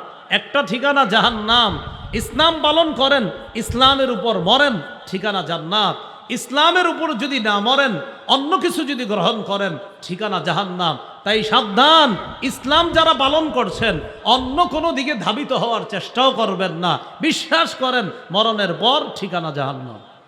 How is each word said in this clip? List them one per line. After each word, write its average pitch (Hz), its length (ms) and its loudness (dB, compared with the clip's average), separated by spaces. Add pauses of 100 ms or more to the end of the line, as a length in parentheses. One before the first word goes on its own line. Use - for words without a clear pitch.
(300)
একটা 208 340 0
ঠিকানা 262 420 2
জাহান্নাম। 214 760 2 (340)
ইসলাম 285 480 0
পালন 302 320 2
করেন, 269 360 2 (260)
ইসলামের 262 560 2
উপর 214 280 -2
মরেন, 247 340 4 (340)
ঠিকানা 190 340 -4
জান্নাত। 165 540 -2 (340)
ইসলামের 330 580 2
উপর 311 260 -2
যদি 262 260 -4
না 208 200 0
মরেন, 240 400 2 (280)
অন্য 277 300 2
কিছু 320 280 -2
যদি 254 200 -4
গ্রহণ 208 360 0
করেন, 196 360 -4 (240)
ঠিকানা 185 380 -6
জাহান্নাম। 175 580 -2 (260)
তাই 214 200 0
সাবধান, 233 720 6 (260)
ইসলাম 302 500 0
যারা 320 220 4
পালন 294 360 2
করছেন, 220 500 -2 (240)
অন্য 262 420 2
কোনো 311 260 -2
দিকে 277 220 -2
ধাবিত 214 400 -4
হওয়ার 220 360 0
চেষ্টাও 240 420 0
করবেন 190 400 -2
না। 165 280 0 (220)
বিশ্বাস 320 540 0
করেন, 254 340 -2 (220)
মরণের 202 420 0
পর 240 280 2 (140)
ঠিকানা 170 360 -6
জাহান্নাম। 131 480 -6 (280)